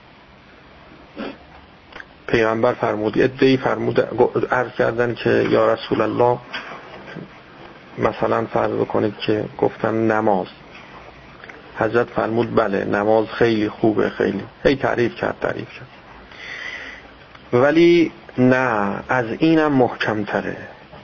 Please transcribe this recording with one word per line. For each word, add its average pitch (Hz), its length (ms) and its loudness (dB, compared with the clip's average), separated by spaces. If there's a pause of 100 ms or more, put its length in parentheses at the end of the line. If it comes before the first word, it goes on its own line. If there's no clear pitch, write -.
(2250)
پیغمبر 113 460 2
فرمود، 107 480 -2
عده‌ای 131 360 2
فرمود، 120 420 -2 (520)
عرض 120 200 0
کردن 120 440 0
که - 140 -2
یا 113 440 4
رسول - 280 -2
الله، 117 360 2 (1600)
مثلاً 113 480 0
فرض 110 260 -2
بکنید 110 460 -2
که 107 280 -2 (120)
گفتن 113 360 0
نماز، 110 540 2 (1300)
حضرت 113 280 0
فرمود 113 480 -2
بله 101 300 0
نماز 107 420 2
خیلی 110 420 0
خوبه، 104 400 0
خیلی، 101 340 -2 (200)
هی 147 120 4
تعریف 113 400 -2
کرد، 104 260 -4
تعریف - 280 -6
کرد، - 180 -20 (1700)
ولی 165 500 4 (260)
نه، 127 580 2 (140)
از 127 160 0 (140)
اینم 156 320 4
محکم‌تره. 107 840 -2 (460)